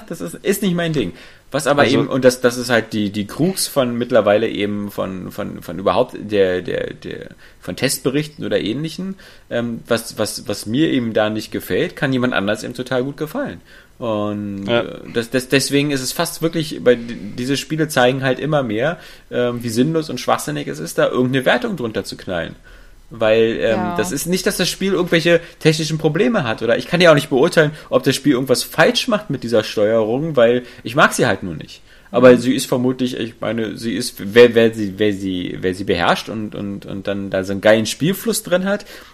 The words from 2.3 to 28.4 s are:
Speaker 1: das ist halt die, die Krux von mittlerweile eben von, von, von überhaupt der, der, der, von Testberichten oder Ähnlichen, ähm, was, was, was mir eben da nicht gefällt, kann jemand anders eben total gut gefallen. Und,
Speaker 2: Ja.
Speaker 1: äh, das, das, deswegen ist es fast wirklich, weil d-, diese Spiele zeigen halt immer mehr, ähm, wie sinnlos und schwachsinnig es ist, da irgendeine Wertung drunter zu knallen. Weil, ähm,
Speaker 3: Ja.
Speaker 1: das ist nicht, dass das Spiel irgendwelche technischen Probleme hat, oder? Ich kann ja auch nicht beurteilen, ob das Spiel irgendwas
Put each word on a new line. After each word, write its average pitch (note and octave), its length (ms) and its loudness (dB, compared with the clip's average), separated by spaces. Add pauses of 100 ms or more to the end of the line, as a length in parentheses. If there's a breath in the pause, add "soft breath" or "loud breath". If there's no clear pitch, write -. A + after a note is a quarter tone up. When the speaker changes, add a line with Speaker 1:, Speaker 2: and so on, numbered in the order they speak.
Speaker 1:
das B2 160 2
ist A#2+ 140 -6
halt A2 220 0
die, G#2 180 0
die G#2 180 -4
Krux F#3 400 -2
von B2 280 0
mittlerweile A2+ 520 4
eben G2+ 420 -4
von, F#2+ 400 -8
von, F#2+ 320 -10
von E2+ 160 -10
überhaupt G2 400 0
der, G2 440 2
der, - 320 -6
der, - 340 -12 (320 soft breath)
von - 160 -8
Testberichten C#3 680 -2
oder G2+ 160 0
Ähnlichen, D#3+ 540 -6 (340 loud breath)
ähm, A#2 380 -4
was, A2+ 320 -2
was, G#2+ 300 -6
was G2+ 180 -6
mir C#3+ 240 0
eben A#2+ 220 -2
da G#2+ 180 2
nicht A2 220 -8
gefällt, G#2 420 -4
kann C#3 180 -2
jemand B2 220 0
anders G#2 300 -2
eben B2 100 -10
total B2+ 300 -4
gut C#3+ 120 -8
gefallen. D3+ 440 -8 (380 loud breath)
Und, G#2 680 -4
Speaker 2:
Ja. A#2 140 2
Speaker 1:
äh, - 180 -6 (160)
das, A#2 160 -2
das, B2+ 180 0
deswegen C#3+ 440 2
ist C3+ 100 -2
es B2+ 100 -6
fast - 300 -4
wirklich, D#3+ 420 -4
weil B2 120 8
d-, A#2 200 -10 (220)
diese C3 180 -2
Spiele D#3 320 -2
zeigen C3 360 2
halt B2+ 160 -2
immer C#3+ 240 0
mehr, B2 340 -4 (320 loud breath)
ähm, A#2+ 320 -2
wie A#2+ 80 -4
sinnlos D#3 400 0
und B2 100 -6
schwachsinnig C#3+ 460 -2
es C#3+ 140 -8
ist, E3 180 -6
da D3+ 100 4
irgendeine B2+ 380 2
Wertung A3+ 300 0
drunter G#2+ 280 -4
zu - 120 -12
knallen. E2+ 400 -6 (520 soft breath)
Weil, A2+ 520 2
ähm, A2 160 2
Speaker 3:
Ja. F3 200 -2
Speaker 1:
das G2+ 140 -2
ist D3 160 -4
nicht, F#3 200 0
dass G3 100 0
das F3+ 120 0
Spiel F#3+ 240 -2
irgendwelche E3+ 480 4 (200 loud breath)
technischen D#3 380 2
Probleme E3+ 440 2
hat, A2 200 -2
oder? A2+ 140 2
Ich - 120 -6
kann E3+ 120 0
ja E3+ 100 8
auch D3+ 40 10
nicht C#3+ 160 0
beurteilen, D3+ 400 4 (180 loud breath)
ob B2 140 2
das C3 140 2
Spiel D3 160 2
irgendwas B2 320 2